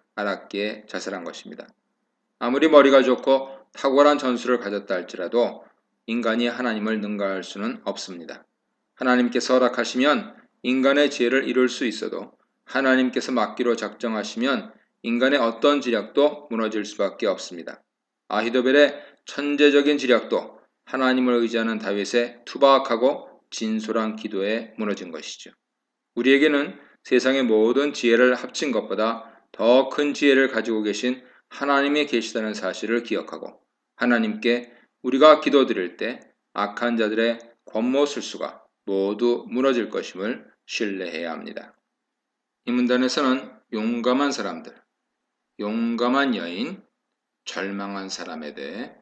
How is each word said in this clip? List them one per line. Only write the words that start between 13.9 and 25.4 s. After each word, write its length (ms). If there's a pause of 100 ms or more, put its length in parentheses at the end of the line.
인간의 360
어떤 420
지략도 680
무너질 340
수밖에 420
없습니다. 560 (460)
아히도벨의 760 (220)
천재적인 720
지략도 640 (260)
하나님을 500
의지하는 440
다윗의 680
투박하고 1040
진솔한 680
기도에 600
무너진 340
것이죠. 400 (640)